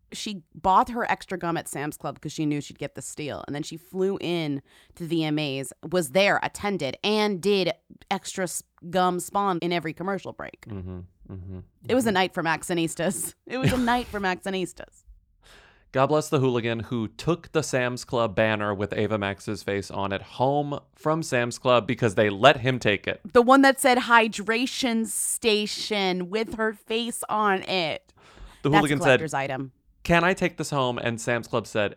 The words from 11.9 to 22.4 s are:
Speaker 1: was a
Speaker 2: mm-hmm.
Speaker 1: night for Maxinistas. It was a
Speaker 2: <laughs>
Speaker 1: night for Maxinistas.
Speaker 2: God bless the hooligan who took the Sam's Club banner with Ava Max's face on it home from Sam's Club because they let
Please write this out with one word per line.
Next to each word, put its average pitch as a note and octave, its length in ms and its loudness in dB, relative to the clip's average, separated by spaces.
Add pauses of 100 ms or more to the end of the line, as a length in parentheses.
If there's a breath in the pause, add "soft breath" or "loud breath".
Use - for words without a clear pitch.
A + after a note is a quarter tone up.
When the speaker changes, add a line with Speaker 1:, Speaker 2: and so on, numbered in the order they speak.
Speaker 1:
was B3 120 2
a - 20 2
Speaker 2:
mm-hmm. G#3 60 2
Speaker 1:
night F#3 180 2
for F3 100 -4
Maxinistas. E3 920 -2 (120)
It A#3+ 120 -6
was C4 120 2
a B3+ 60 0
Speaker 2:
<laughs> A#3+ 160 0
Speaker 1:
night B3 140 -2
for G#3 120 -8
Maxinistas. F#3+ 840 -6 (880 soft breath)
Speaker 2:
God C3 160 2
bless D3+ 200 0
the D#3 100 2
hooligan A#2 420 2
who A2 280 -4
took - 440 -4
the D#3 100 0
Sam's B2 420 -2
Club A2+ 300 0
banner G#2+ 400 2
with G2 180 -4
Ava G#2+ 260 0
Max's G2 440 -4
face G2+ 280 -2
on G2 220 -4
it G2 100 -2
home C#3+ 560 -2 (160)
from D#3+ 280 0
Sam's A#2+ 360 -2
Club A#2+ 280 4
because A#2+ 280 0
they G#2+ 160 6
let A#2+ 280 6